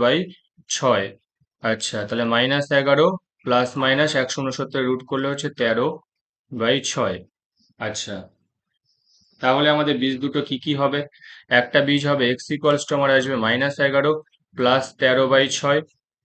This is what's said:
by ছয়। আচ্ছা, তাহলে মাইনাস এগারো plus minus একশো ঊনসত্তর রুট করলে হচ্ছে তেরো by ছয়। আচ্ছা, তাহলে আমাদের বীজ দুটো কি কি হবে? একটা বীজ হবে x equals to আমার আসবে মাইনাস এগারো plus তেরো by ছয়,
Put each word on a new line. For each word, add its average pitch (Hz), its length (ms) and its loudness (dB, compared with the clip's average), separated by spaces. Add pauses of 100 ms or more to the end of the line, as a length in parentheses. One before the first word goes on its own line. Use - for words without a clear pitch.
by 127 140 4 (580)
ছয়। 107 320 0 (560)
আচ্ছা, 113 440 -4
তাহলে 117 180 -4 (100)
মাইনাস 135 320 0 (140)
এগারো 139 260 4 (380)
plus 123 260 2 (120)
minus 139 300 2 (100)
একশো 127 200 -6
ঊনসত্তর 135 460 -6
রুট 127 220 -2
করলে 135 200 -2
হচ্ছে 143 180 -6 (120)
তেরো 117 260 0 (640)
by 120 240 0 (140)
ছয়। 98 260 -2 (680)
আচ্ছা, 104 300 -8 (1200)
তাহলে 135 340 4
আমাদের 147 280 0
বীজ 135 120 -2 (100)
দুটো 143 240 -4
কি 135 160 -6
কি 156 160 -2
হবে? 139 200 0 (600)
একটা - 180 0 (100)
বীজ 143 220 2
হবে 135 140 0 (120)
x - 20 -8 (160)
equals 147 320 0
to - 120 -6
আমার 139 200 2
আসবে 131 180 -2 (100)
মাইনাস 135 300 0 (100)
এগারো 139 260 2 (440)
plus 131 280 4 (160)
তেরো 131 320 4
by 135 120 6 (140)
ছয়, 143 220 0 (440)